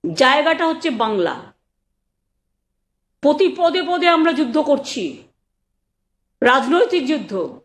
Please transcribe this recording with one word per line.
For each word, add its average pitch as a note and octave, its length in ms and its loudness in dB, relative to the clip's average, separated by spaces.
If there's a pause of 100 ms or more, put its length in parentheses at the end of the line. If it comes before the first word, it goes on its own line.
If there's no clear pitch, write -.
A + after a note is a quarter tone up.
(140)
জায়গাটা D4+ 540 0
হচ্ছে D#4+ 220 -4
বাংলা, G#3+ 640 -4 (1700)
প্রতি D4+ 360 4
পদে F4 260 0
পদে F4 240 0
আমরা E4 260 4
যুদ্ধ B3+ 240 -2
করছি, C#4 680 -2 (1160)
রাজনৈতিক C4+ 680 2
যুদ্ধ G3 580 -6